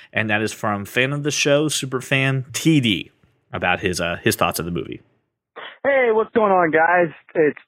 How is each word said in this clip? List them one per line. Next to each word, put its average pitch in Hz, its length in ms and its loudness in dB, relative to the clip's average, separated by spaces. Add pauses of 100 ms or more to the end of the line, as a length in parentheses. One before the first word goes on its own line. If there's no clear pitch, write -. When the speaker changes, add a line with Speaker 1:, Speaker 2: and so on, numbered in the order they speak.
(120)
Speaker 1:
and 110 180 -4
that 107 120 0
is 107 100 -2
from 101 340 -6
fan 131 280 -2
of 147 80 -6
the 143 100 -4
show, 147 360 0
super 131 340 -6
fan 135 500 0
T 160 280 2
D, 110 320 -2 (400)
about 90 300 -2
his, 90 200 -4
uh, 85 220 -4
his 110 120 2
thoughts 87 220 -2
of 82 80 -6
the 90 60 -8
movie. - 300 -8 (840)
Speaker 2:
Hey, 262 280 2
what's 220 200 0
going 214 200 4
on, 175 180 4
guys? 165 420 4 (220)
It's 151 320 2